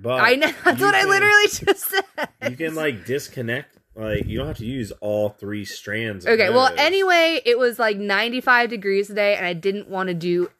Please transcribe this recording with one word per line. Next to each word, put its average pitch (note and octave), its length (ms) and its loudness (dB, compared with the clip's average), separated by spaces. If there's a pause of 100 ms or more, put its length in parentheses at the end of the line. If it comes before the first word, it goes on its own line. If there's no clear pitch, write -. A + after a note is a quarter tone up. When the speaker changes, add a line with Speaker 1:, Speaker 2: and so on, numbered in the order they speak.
Speaker 1:
but B2 220 -2
Speaker 2:
I A#3+ 140 4
know. D4+ 100 2 (100)
<laughs> - 80 -18
That's C4 160 4
Speaker 1:
you G4 60 4
Speaker 2:
what G4+ 80 4
I F#4+ 60 4
Speaker 1:
can, G4 100 2
Speaker 2:
literally G#4 380 6
just - 420 -2
said. F#4+ 380 -4 (220)
Speaker 1:
you B2 60 -8
can, D#3+ 180 -4
like, D3 300 -4
disconnect. B2+ 680 -6 (220)
Like, G#2+ 300 -4
you A2 120 -4
don't C3+ 80 -4
have D#3 120 -8
to G#2+ 80 -12
use B2 340 -6
all G#2 300 0
three G#2 340 -8
strands G#2 600 -8
of - 80 0
Speaker 2:
Okay, G#3+ 180 4
well, B3+ 180 4
Speaker 1:
hose. - 100 -2
Speaker 2:
anyway, E4+ 680 2
it A#3+ 140 2
was, A#3+ 220 0
like, G#3+ 160 0
ninety-five A#3 760 0
degrees G3 380 -2
today, G#3 260 0
and F#3+ 100 -4
I F3 100 -2
didn't G3 340 -4
wanna F#3 260 -4
do F3 460 -2